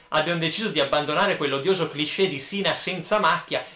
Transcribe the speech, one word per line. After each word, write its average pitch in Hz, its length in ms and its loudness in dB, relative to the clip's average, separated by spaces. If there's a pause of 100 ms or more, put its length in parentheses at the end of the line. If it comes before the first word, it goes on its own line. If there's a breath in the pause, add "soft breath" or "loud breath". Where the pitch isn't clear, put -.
abbiano 165 320 0
deciso 165 300 -2
di 147 100 0
abbandonare 151 560 2
quell'odioso 151 520 0
cliché 151 380 0
di 143 140 -4
Cena 190 340 -2
senza 185 440 -2
macchia. 160 460 0 (120)